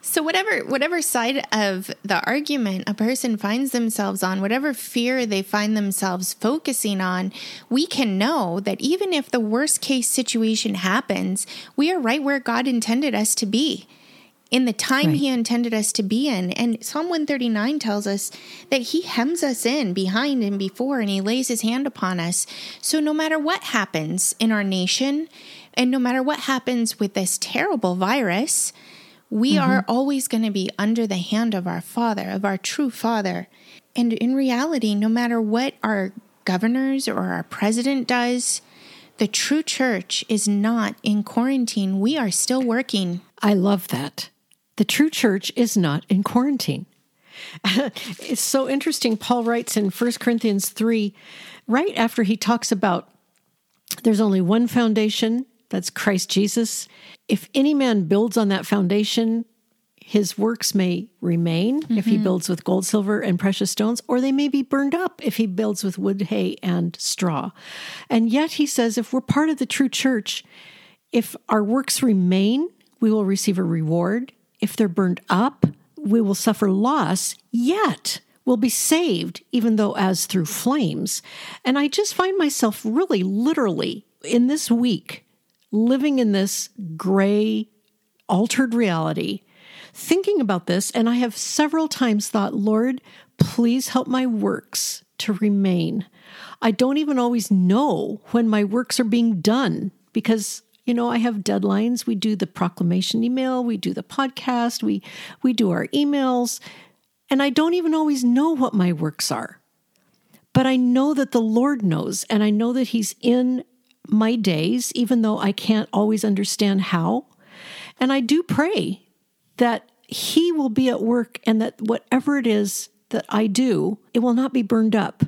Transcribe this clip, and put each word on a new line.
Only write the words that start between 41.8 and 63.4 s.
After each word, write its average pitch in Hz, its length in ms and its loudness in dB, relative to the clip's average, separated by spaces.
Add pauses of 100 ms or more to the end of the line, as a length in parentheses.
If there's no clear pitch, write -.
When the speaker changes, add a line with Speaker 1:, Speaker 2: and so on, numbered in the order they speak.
Speaker 1:
We 220 180 2
are 208 140 0
still 254 320 0
working. 214 560 -2 (220)
Speaker 2:
I 208 120 4
love 190 360 2
that. - 400 -6 (480)
The 208 80 2
true 302 240 2
church 202 460 0
is 240 200 0
not 151 340 2
in 202 140 4
quarantine. 254 600 0 (800)
<laughs> - 0 - (560)
It's - 220 -4
so 269 280 0
interesting. 269 480 0
Paul 240 260 0
writes 233 340 -2
in 208 120 2
First 233 300 -2
Corinthians 220 500 0
three, 220 440 0 (540)
right 285 280 2
after 226 280 0
he 202 140 0
talks 233 340 0
about 190 380 0 (920)
there's 220 180 4
only 196 200 2
one 220 260 2
foundation, 226 800 0 (240)
that's 185 200 -4
Christ - 400 -2
Jesus. 208 580 -2 (400)
"If - 260 -2
any 285 200 2
man 240 300 2
builds 202 340 2
on 214 120 4
that 190 160 0
foundation, 208 800 0 (540)
his - 380 -2
works 226 380 -2
may 180 340 0 (100)
remain 170 680 0
if 214 160 0
he 220 100 4
Speaker 1:
Mm-hmm. 214 80 0
Speaker 2:
builds 185 260 0
with 175 140 -2
gold, 185 220 0
silver, 208 340 0
and 180 200 0
precious 196 320 0